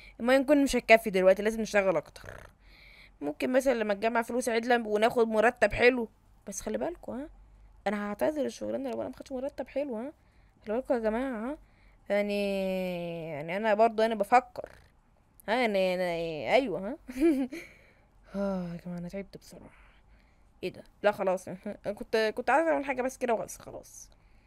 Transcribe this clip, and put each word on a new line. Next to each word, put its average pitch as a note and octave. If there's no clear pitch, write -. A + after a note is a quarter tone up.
الماين C4
كوين C#4+
مش B3+
هتكفي A3+
دلوقتي، F#3+
لازم A3
نشتغل G3
اكتر. -
ممكن C#4+
مثلًا B3+
لما G#3+
نجمع A3+
فلوس B3
عدله A#3
وناخد A3+
مرتب A3
حلو. A#3+
بس G3+
خلي G#3+
بالكوا، A3+
ها، C#4
انا G#3
هعتذر B3+
الشغلانه A3+
لو A3+
انا A3
ما C4
خدتش C#4
مرتب C4
حلو، C4+
ها، C4
خلي G#3
بالكوا B3+
يا A#3
جماعه، A3+
ها، D#4
يعني، F#3+
يعني D3+
انا G#3+
برضه A3
انا A3+
بفكر، -
ها، G#3
يعني G3
انا، F#3
ايوه، G3+
ها. C#4+
<laughs> C4+
آه F#3+
يا E3+
جماعه، F3
انا F3
تعبت G3
بصراحه. -
ايه F#3
ده؟ -
لا G#3
خلاص، F#3+
<laughs> -
انا G3+
كنت، A3
كنت A#3+
عايز D#4+
اعمل C#4+
حاجه C4
بس C4
كده A#3+
وخلاص، -
خلاص. -